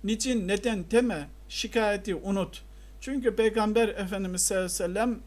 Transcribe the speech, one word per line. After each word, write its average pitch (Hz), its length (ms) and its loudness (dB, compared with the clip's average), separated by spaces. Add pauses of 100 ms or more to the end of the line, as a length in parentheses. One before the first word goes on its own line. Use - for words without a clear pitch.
Niçin, 220 440 0
neden 202 440 -2
deme, 220 380 2 (200)
şikayeti 208 640 0
unut. 190 480 -2 (380)
Çünkü 254 340 0
Peygamber 220 540 4
Efendimiz 190 520 -4
sallallahu 185 240 2
aleyhi 180 80 -6
ve 175 200 -2
sellem 226 340 0